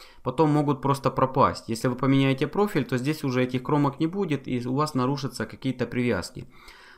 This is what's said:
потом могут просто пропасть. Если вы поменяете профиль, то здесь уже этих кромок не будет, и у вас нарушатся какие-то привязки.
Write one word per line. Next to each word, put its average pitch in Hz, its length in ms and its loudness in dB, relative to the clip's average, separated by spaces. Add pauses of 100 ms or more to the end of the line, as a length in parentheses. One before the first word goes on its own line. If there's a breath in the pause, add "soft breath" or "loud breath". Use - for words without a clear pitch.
(220 loud breath)
потом 151 280 2
могут 147 300 2
просто 135 300 0
пропасть. 131 580 2
Если 117 200 -2
вы 123 80 -2
поменяете 135 500 2
профиль, 185 380 0
то 127 120 -2
здесь 143 280 -2
уже 127 180 0
этих 127 200 -2
кромок 139 380 0
не 160 60 2
будет, 165 420 -4
и 123 180 -4
у 131 80 -2
вас 147 200 -2
нарушатся 131 500 -2
какие-то 123 420 -4
привязки. 117 600 -4 (520 loud breath)